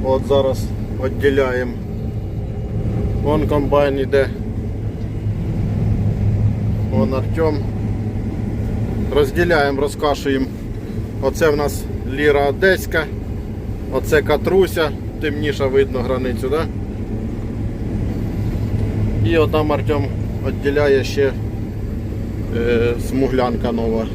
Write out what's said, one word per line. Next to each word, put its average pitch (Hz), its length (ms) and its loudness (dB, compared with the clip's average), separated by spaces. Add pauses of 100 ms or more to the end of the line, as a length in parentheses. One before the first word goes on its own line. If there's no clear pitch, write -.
От 131 240 2
зараз 135 360 4 (400)
відділяємо. 127 680 2 (1500)
Вон 147 240 2
комбайн 143 520 4
іде. 135 280 2 (2750)
Вон - 220 2
Артем. 156 440 2 (1600)
Розділяємо, 147 680 2
розкашуємо. 139 640 0 (760)
Оце 135 280 2
в 147 80 2
нас 147 260 -2 (300)
Ліра 143 360 4
Одеська, 165 560 2 (880)
оце 143 280 2
Катруся, 165 680 2 (300)
темніша 147 460 0
видно 131 320 2
границю, 127 500 -2
да? 156 160 0 (2750)
І 165 80 4
отам 151 340 0
Артем 143 340 0 (420)
відділяє 139 560 2
ще, 139 280 2 (1300)
е, 117 360 2 (160)
смуглянка 123 600 2
нова. 113 440 0